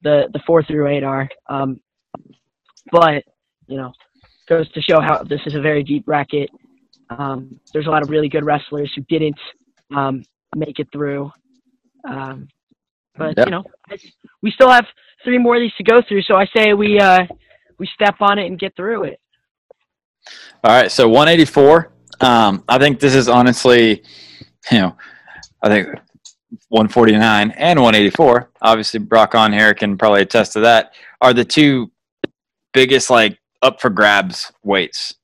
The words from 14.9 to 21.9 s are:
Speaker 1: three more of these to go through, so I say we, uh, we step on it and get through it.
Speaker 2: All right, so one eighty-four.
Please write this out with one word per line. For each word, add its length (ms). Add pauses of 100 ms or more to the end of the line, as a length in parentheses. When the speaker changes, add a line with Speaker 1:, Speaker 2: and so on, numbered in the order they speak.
Speaker 1:
three 160
more 160
of 60
these 160
to 60
go 240
through, 140
so 140
I 100 (100)
say 200
we, 240
uh, 260 (540)
we 160
step 260
on 160
it 80
and 140
get 160
through 300
it. 140 (1400)
Speaker 2:
All 80
right, 200
so 180
one 180
eighty-four. 640 (300)